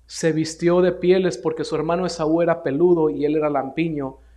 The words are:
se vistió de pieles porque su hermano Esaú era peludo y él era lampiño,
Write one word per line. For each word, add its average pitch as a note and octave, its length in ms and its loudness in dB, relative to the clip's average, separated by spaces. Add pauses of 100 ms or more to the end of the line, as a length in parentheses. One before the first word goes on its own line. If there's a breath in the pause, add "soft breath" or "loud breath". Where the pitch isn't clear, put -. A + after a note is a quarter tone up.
se - 280 -2
vistió E3+ 480 0
de F3+ 100 4
pieles F3+ 460 2
porque D#3 260 -4
su D3 120 -8
hermano E3 300 -2
Esaú D#3+ 360 0
era E3+ 220 0
peludo D#3+ 460 2
y - 140 -4
él D3+ 140 0
era D3+ 120 0
lampiño, C#3+ 680 -4 (200 soft breath)